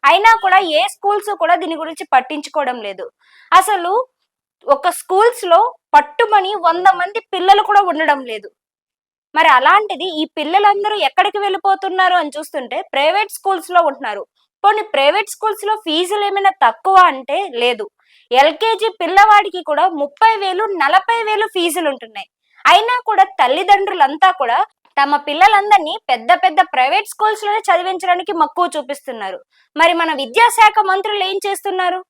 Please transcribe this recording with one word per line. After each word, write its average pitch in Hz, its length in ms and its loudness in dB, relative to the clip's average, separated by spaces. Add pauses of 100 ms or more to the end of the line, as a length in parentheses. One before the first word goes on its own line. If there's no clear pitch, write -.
అయినా 392 380 4
కూడా 381 160 4
ఏ 330 320 0
స్కూల్స్ 403 440 -4
కూడా 330 200 0
దీని 330 220 -6
గురించి 320 360 -12
పట్టించుకోవడం 269 720 -4
లేదు. 190 280 -12 (420)
అసలు 381 540 2 (600)
ఒక 277 220 2
స్కూల్స్ 403 560 -2
లో 370 300 2 (200)
పట్టుమని 403 600 2
వంద 349 400 0
మంది 415 260 -6 (120)
పిల్లలు 381 300 2
కూడా 403 180 2
ఉండడం 302 440 -2
లేదు. 220 260 -12 (840)
మరి 320 140 2
అలాంటిది 330 560 2 (180)
ఈ - 20 -2 (120)
పిల్లలందరూ 403 600 0
ఎక్కడికి 392 420 -2
వెళ్ళిపోతున్నారు 381 760 -2
అని 311 240 0
చూస్తుంటే, 285 440 -10 (100)
ప్రైవేట్ 349 380 0
స్కూల్స్ 370 400 -6
లో 359 120 4
ఉంటున్నారు. 254 440 -6 (380)
పోనీ, 427 180 2
ప్రైవేట్ 381 480 0
స్కూల్స్ 415 360 -6
లో 427 100 0
ఫీజులు 359 480 -4
ఏమైనా 392 260 0
తక్కువ 381 460 0
అంటే 330 580 2
లేదు. 233 360 -4 (420)
ఎల్కేజీ 330 560 2 (120)
పిల్లవాడికి 392 640 4
కూడా 311 260 0
ముప్పై 339 480 0
వేలు, 381 280 -4
నలభై 381 580 0
వేలు 427 240 -2
ఫీజులు 339 420 -4
ఉంటున్నాయి. 226 400 -12 (380)
అయినా 453 400 4
కూడా 403 180 4
తల్లిదండ్రులంతా 359 1080 2
కూడా 359 340 -2 (380)
తమ 285 140 0
పిల్లలందరినీ 370 840 2 (100)
పెద్ద 240 240 0
పెద్ద 359 280 0
ప్రైవేట్ 349 480 0
స్కూల్స్ 427 360 -4
లోనే 415 140 -2
చదివించడానికి 359 760 -2
మక్కువ 339 440 -2
చూపిస్తున్నారు. 247 640 -10 (380)
మరి 330 160 2
మన 330 200 -2
విద్యాశాఖ 427 600 2 (120)
మంత్రులు 392 400 -2
ఏం 392 220 -6
చేస్తున్నారు? 370 640 -6